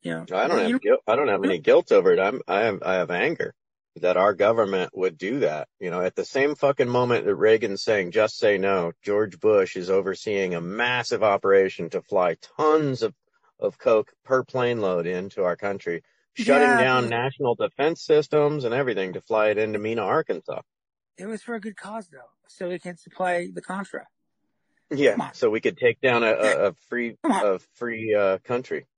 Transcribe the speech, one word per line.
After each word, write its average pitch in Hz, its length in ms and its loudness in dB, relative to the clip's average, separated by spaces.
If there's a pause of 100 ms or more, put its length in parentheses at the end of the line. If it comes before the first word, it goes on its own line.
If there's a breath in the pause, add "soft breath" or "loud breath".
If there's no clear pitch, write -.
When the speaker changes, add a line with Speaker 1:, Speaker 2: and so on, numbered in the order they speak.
Speaker 1:
You 85 100 -8
know, 82 140 -10 (100)
Speaker 2:
I 104 120 0
don't 160 100 2
Speaker 1:
you 98 60 2
Speaker 2:
have - 80 0
Speaker 1:
know 240 80 0
Speaker 2:
guilt. 107 280 2
I 117 80 2
don't 143 120 0
have 98 160 0
any 95 160 0
guilt 127 320 4
over 95 200 6
it. 87 80 4
I'm, 107 280 -2
I 98 140 0
have, 107 200 -2
I 92 140 -2
have 87 160 -2
anger 117 420 -4 (440)
that 87 200 0
our 98 160 4
government 98 640 0
would 92 220 -2
do 110 240 -6
that. 76 260 -2 (120)
You 90 120 -8
know, 90 100 -4
at 90 140 -4
the 92 100 -6
same 139 300 -2
fucking 139 340 0
moment 123 360 0
that 98 100 0
Reagan's 107 480 2
saying, 98 280 0
"Just 107 260 0
say 104 200 2
no," 92 360 0 (100)
George 101 360 -2
Bush 101 360 2
is 92 160 -6
overseeing 95 640 -2
a 85 60 -6
massive 117 600 -4
operation 98 680 2
to 92 100 -6
fly 90 360 0 (200)
tons 151 460 2
of, 107 100 -4 (460)
of - 180 -4
coke 110 340 2 (140)
per 131 180 0
plane 120 380 -2
load 90 240 -2
into 92 380 -6
our 87 120 0
country, 95 460 -6 (320)
shutting - 340 2
Speaker 1:
Yeah, 247 140 4
Speaker 2:
down 131 220 2
Speaker 1:
but 117 80 -4
Speaker 2:
national 123 420 -2
defense 139 500 -2
systems 147 600 0
and 117 100 -2
everything 104 400 -2
to 95 80 -10
fly 110 280 2
it 104 100 0
into 107 180 -2
Mena, 110 240 -4
Arkansas. 101 600 -4 (580)
Speaker 1:
It 190 80 -12
was 214 160 -12
for 240 100 -10
a 226 60 -8
good 202 180 -14
cause, 208 320 -14
though, 139 80 -20 (300)
so 180 220 -12
we 180 100 -8
can 175 180 -16
supply 180 560 -4
the 175 80 -12
Contra. - 460 -12 (800)
Speaker 2:
Yeah, 139 220 4
Speaker 1:
Come 101 100 -4
on. - 140 -8
Speaker 2:
so 113 160 0
we 110 100 -2
could - 160 -2
take 120 240 0
down 120 220 2
a, 110 80 2
a, 104 260 2 (120)
a 87 40 -6 (160)
free, 117 320 -6
Speaker 1:
Come 311 120 0
on. 185 120 0
Speaker 2:
a 95 140 0 (160)
free, 110 400 -4
uh, 95 240 2
country. 120 480 -6 (100)